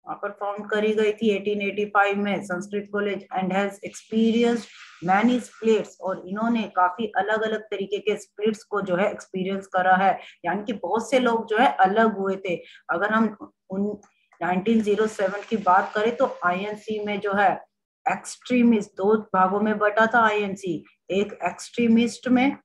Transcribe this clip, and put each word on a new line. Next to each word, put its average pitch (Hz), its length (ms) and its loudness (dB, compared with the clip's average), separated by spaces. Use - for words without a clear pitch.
वहां 156 120 -8
पर 202 140 -6
फाउंड 202 380 -8
करी 214 240 2
गई 208 200 2
थी 220 160 0
एटीन 202 320 -2
एटी 202 240 -2
फ़ाइव 202 320 2
में 202 260 -2
संस्कृत 202 480 -6
college, 202 360 -4
and 185 140 -2
has 196 200 0
experienced 226 960 0
many 220 360 4
splits, - 600 -2
और 180 260 -6
इन्होंने 220 360 -2
काफी 202 540 0
अलग-अलग 214 440 0
तरीके 196 380 -6
के 196 180 -2
splits 208 460 -4
को 202 180 -4
जो 180 140 -2
है 196 160 2
experience 190 560 -6
करा 185 280 4
है, 190 240 2
यानी 190 180 -2
कि 233 100 -6
बहुत 196 360 -4
से 262 100 4
लोग 233 280 0
जो 214 100 -2
है 254 160 4
अलग 202 440 2
हुए 190 180 -2
थे। 185 200 -6
अगर 175 200 -2
हम 214 440 -2
उन 202 320 -4
नाइनटीन 190 400 2
ज़ीरो 208 260 2
सेवन 196 420 -4
की 226 80 -2
बात 185 380 4
करें 226 200 0
तो 254 300 -2
आईएनसी 208 600 -4
में 208 140 -4
जो 202 140 -4
है 196 180 4
extremist, 233 840 0
दो 208 200 2
भागों 190 420 0
में 214 180 0
बटा 208 300 2
था 226 200 4
आईएनसी, 196 580 -4
एक 202 340 -2
extremist 226 840 0
में 254 380 2